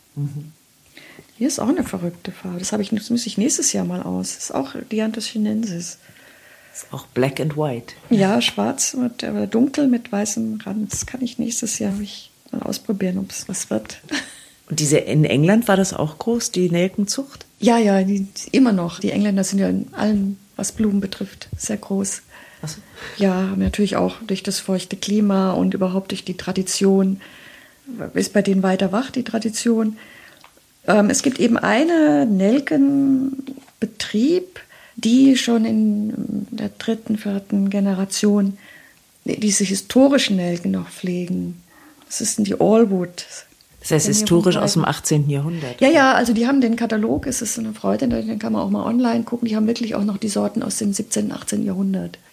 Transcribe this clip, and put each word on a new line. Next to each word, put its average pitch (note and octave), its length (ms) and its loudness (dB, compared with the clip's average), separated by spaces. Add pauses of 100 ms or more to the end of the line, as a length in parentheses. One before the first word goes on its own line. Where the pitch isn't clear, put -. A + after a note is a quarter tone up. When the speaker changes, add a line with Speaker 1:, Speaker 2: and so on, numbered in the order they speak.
(160)
Speaker 1:
Mhm. D3 360 -6 (840)
Speaker 2:
Hier A3+ 100 0
ist D#4+ 120 -2
auch G#3 80 0
eine D4 160 0
verrückte F3 480 -6
Farbe. F3+ 280 -10
Das F#3 120 -6
habe G#3+ 120 -2
ich, G3 60 -6
das G#3+ 200 -4
muss A#3+ 160 0
ich G#3+ 120 -6
nächstes C4 360 0
Jahr F#3+ 120 -2
mal F3+ 180 -6
aus. - 320 -4
Das - 100 -12
ist - 100 -8
auch C4+ 200 -4 (160)
Dianthus A3 340 -4
chinensis. G#3 720 -4 (800)
Speaker 1:
Ist - 160 -16
auch C3+ 160 -12
black C3 320 0
and D3+ 160 -2
white. C#3+ 380 -4 (160)
Speaker 2:
Ja, G#3 320 4
schwarz A3+ 540 -2
mit, B3 280 -4
äh, G#3 240 -4
dunkel C4+ 400 2
mit A#3+ 240 0
weißem G#3+ 540 -4
Rand. G3+ 260 -4
Das - 140 -8
kann B3+ 160 -8
ich A#3+ 180 -6
nächstes A#3 400 -4
Jahr G3+ 140 -2
mich G3+ 380 -10 (200)
mal - 120 -6
ausprobieren, F#3+ 540 -4
ob's F#3+ 300 -8
was - 220 -8
wird. - 320 -6 (320)
<laughs> - 360 -20
Speaker 1:
Und D3+ 120 -4
diese, D3 160 4
in D3 280 2
England F3 440 4
war G3 80 6
das F#3+ 160 0
auch D#3 240 -4
groß, A#3 340 -2
die F3+ 180 2
Nelkenzucht? F#3+ 760 -2 (140)
Speaker 2:
Ja, A#3 180 4
ja, G3+ 260 4
die, G3 240 0 (240)
immer B3 220 6
noch. E3+ 260 -2
Die G3 120 -2
Engländer G3+ 340 2
sind G3 140 -2
ja F#3+ 100 2
in F#3+ 240 -2
allem, G3+ 440 0 (180)
was G#3 180 -6
Blumen G#3 280 0
betrifft, - 540 -10
sehr - 220 -6
groß. G3 460 -6 (380)
Speaker 1:
Ach D#3 60 -10
so. D#3 100 -12 (400)
Speaker 2:
Ja, G3 160 2
haben F#3+ 280 0
natürlich F#3+ 340 0
auch F#3 200 0 (100)
durch F#3+ 180 -4
das G3 160 -4
feuchte F#3 380 -4
Klima G3 540 2
und F3+ 240 2
überhaupt F#3+ 360 -2
durch F#3+ 140 -8
die F#3 100 -6
Tradition, F#3+ 840 0 (960)
ist G3 180 0
bei G#3 80 4
denen F#3+ 220 2
weiter F#3+ 280 0
wach, B3 200 -2
die B3 120 -4
Tradition. A3 760 -2 (880)
Ähm, G#3 220 6
es E3+ 120 0
gibt C4 180 0
eben A3+ 180 4
eine D4 680 4
Nelkenbetrieb, C4+ 2250 0 (360)
die B3+ 420 6
schon A#3 280 2
in G#3+ 480 2 (360)
der G#3+ 200 -6
dritten, A3 480 -4
vierten G3 520 0
Generation G3 880 2 (680)
diese - 380 0
historischen A#3+ 760 4
Nelken F3 340 -2
noch F#3 180 -4
pflegen. F3+ 720 -6 (460)
Das - 140 -8
ist - 160 -4
denn G#2 80 2
die G3 140 -2
Allwood. F#3+ 680 2 (560)
Speaker 1:
Das - 100 -6
heißt, D#3 160 2
Speaker 2:
Wenn G3+ 60 2
ihr G#3 60 2
Speaker 1:
historisch F3+ 360 4
Speaker 2:
von - 80 0
Speaker 1:
aus - 100 2
dem E3 100 4
Speaker 2:
weitem - 120 2
Speaker 1:
achtzehnten D3 340 2
Jahrhundert? C#3+ 520 -4
Speaker 2:
Ja, C4+ 80 6
ja, C4+ 240 6
also A#3+ 200 2
die A#3 140 2
haben C#4 140 4
den A#3 140 2
Katalog, A3+ 520 0
es B3 140 -4
ist G#3+ 140 -4
so A#3 60 -6
eine A3 120 -6
Freude, G#3+ 340 0
den A3+ 320 -2
kann A3 140 -2
man G#3+ 80 0
auch G3+ 80 -2
mal G3+ 160 0
online A#3 380 2
gucken. A#3+ 240 -4
Die G#3+ 80 -2
haben G#3+ 120 2
wirklich A#3 280 -2
auch G#3 80 0
noch G3+ 140 -2
die G#3+ 120 -4
Sorten G#3 340 -2
aus - 140 -6
dem G#3 160 0
siebzehnten, G#3 380 -4
achtzehnten - 360 -4
Jahrhundert. F#3 500 -4 (160)